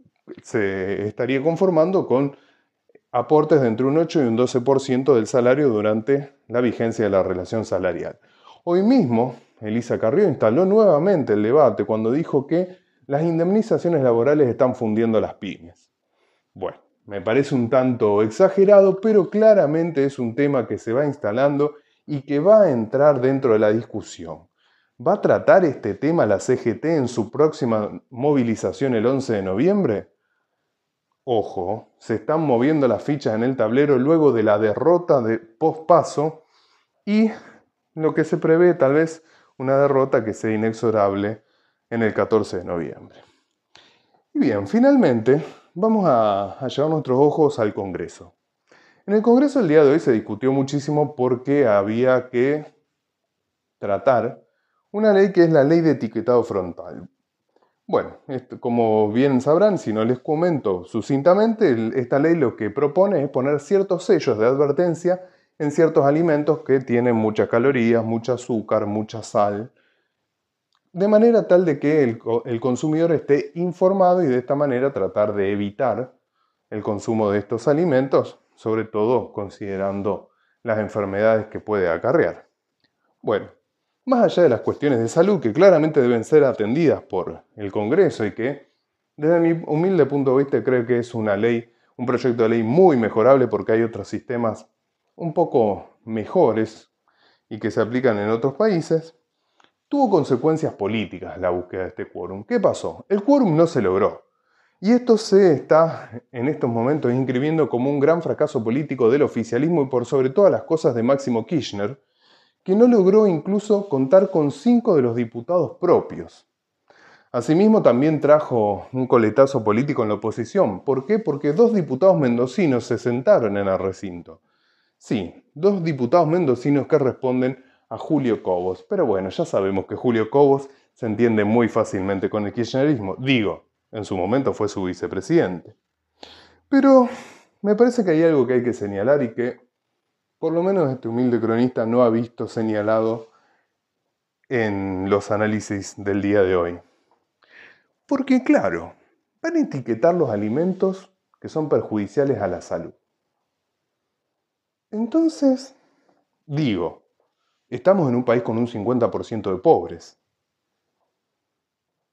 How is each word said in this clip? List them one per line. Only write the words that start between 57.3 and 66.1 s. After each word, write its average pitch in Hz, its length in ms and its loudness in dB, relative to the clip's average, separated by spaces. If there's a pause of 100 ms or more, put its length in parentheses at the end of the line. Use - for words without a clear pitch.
Bueno, 113 280 -4 (100)
esto, 131 320 -12
como 110 540 0
bien 131 260 2
sabrán, 170 380 2
si - 160 -6
no 110 100 -2
les 123 160 0
comento 147 640 -2
sucintamente, 175 840 0
el, 113 260 -2
esta 123 240 -2
ley 160 160 2
lo 127 220 -2
que 107 120 -4
propone 147 540 0
es 143 60 -4
poner 143 320 -2
ciertos 190 420 -2
sellos 135 340 0
de 107 80 0
advertencia 165 800 0 (320)
en 147 140 -4
ciertos 156 340 2
alimentos 151 600 2